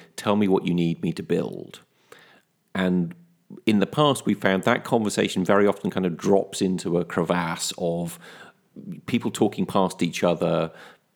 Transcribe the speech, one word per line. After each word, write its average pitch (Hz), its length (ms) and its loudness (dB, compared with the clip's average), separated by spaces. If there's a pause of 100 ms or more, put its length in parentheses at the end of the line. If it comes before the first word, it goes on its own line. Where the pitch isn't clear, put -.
(180)
"Tell 104 180 0
me 104 120 2
what 95 200 2
you 87 60 0
need 85 280 0
me 82 120 -4
to 92 100 -10
build." 57 560 -6 (960)
And 90 400 0 (500)
in 107 140 4
the 98 80 0
past, 147 400 0
we 107 80 2
found 95 280 2
that 120 200 2
conversation 104 600 0
very 101 220 4
often 101 240 0
kind 95 160 0
of 87 100 -2
drops - 460 0
into 90 380 0
a - 60 -2
crevasse 87 720 -2
of 170 400 -4 (880)
people 117 240 -2
talking 101 340 0
past 92 380 0
each 87 200 -4
other, 82 480 0 (440)